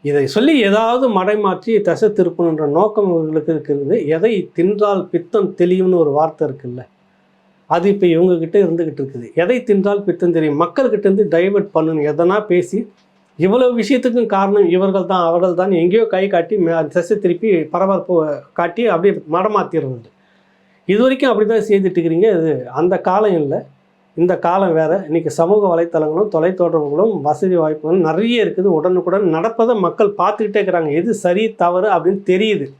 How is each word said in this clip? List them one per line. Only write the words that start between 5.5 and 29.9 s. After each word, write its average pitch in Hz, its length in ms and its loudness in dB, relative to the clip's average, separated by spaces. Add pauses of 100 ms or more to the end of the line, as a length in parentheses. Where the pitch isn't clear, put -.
தெளியும்னு" 185 460 2
ஒரு 143 140 0
வார்த்தை 156 300 0
இருக்குல்ல, 127 340 -10 (960)
அது 175 140 2
இப்ப 196 180 2
இவங்க 175 360 4
கிட்ட 165 200 -2
இருந்துகிட்டு 165 380 -2
இருக்குது. 123 260 -10 (160)
எதை 240 140 0 (120)
தின்றால் 202 340 0
பித்தம் 175 340 0
தெரியும்? 151 240 0
மக்கள்கிட்ட 208 480 0
இருந்து 196 160 2 (120)
டைவர்ட் 196 380 0
பண்ணணும். 156 360 0
எதனா 170 260 0 (140)
பேசி, 185 280 0 (680)
இவ்வளவு 247 340 2
விஷயத்துக்கும் 240 560 0
காரணம் 196 400 2
இவர்கள் 185 360 0
தான், 180 180 2
அவர்கள் 175 300 0
தான், 190 220 0
எங்கேயோ 202 320 2
கை 190 140 0
காட்டி 180 280 -2 (100)
மே-, 165 280 -2
திசை 180 320 0
திருப்பி 175 260 0 (220)
பரபரப்பு 185 420 0 (440)
காட்டி 202 340 -2
அப்படியே 175 200 2 (220)
மடமாத்திடுறது. 156 720 -2 (840)
இது 214 80 2
வரைக்கும் 262 300 2
அப்படி 214 180 2
தான் 214 220 0
செய்துட்டு 190 280 2
இருக்கிறீங்க. 170 300 2 (100)
இது 156 300 -2 (100)
அந்த 185 300 0
காலம் 196 320 2
இல்ல, 143 240 -4 (560)
இந்த 180 120 2 (120)
காலம் 180 320 2
வேற. 160 280 0
இன்னைக்கு 156 240 -2
சமூக 180 320 2 (100)
வலைத்தளங்களும் 170 600 0
தொலைத்தொடர்புகளும் 165 880 0
வசதி 151 340 0
வாய்ப்புகளும் 156 520 0
நிறைய 220 380 0
இருக்குது. 185 320 -2
உடனுக்குடன் 180 480 0 (100)
நடப்பதை 226 400 0 (100)
மக்கள் 202 320 0